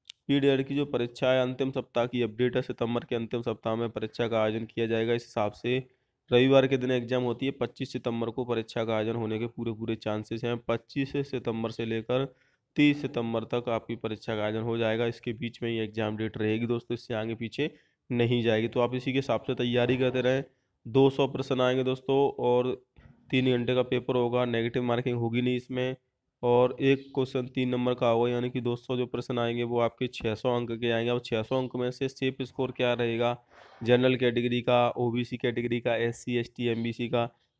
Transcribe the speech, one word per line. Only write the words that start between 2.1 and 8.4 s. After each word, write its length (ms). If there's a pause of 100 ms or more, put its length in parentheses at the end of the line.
अपडेट 340
है, 60
सितंबर 420
के 120
अंतिम 260
सप्ताह 340
में 140
परीक्षा 380
का 140
आयोजन 240
किया 200
जाएगा। 280
इस 100
हिसाब 300
से 220 (540)
रविवार 360
के 100
दिन 160
एग्जाम 300
होती 240
है, 140
पच्चीस 320
सितंबर 380
को 140